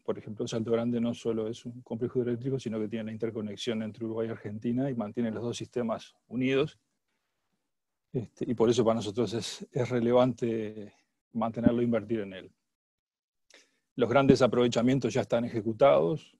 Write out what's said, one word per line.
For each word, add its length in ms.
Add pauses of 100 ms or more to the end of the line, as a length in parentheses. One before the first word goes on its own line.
Por 140
ejemplo, 280
Salto 260
Grande 280
no 140
solo 340
es 160
un 160
complejo 380
hidroeléctrico, 400
sino 200
que 80
tiene 200
la 60
interconexión 720
entre 220
Uruguay 240
y 20
Argentina 600
y 40
mantiene 360
los 120
dos 140
sistemas 580 (140)
unidos. 500 (1300)
Este, 340
y 60
por 160
eso 160
para 120
nosotros 360
es, 400
es 160
relevante 1040 (400)
mantenerlo 480
e 40
invertir 360
en 140
él. 180 (1400)
Los 140
grandes 320
aprovechamientos 720
ya 80
están 240
ejecutados, 920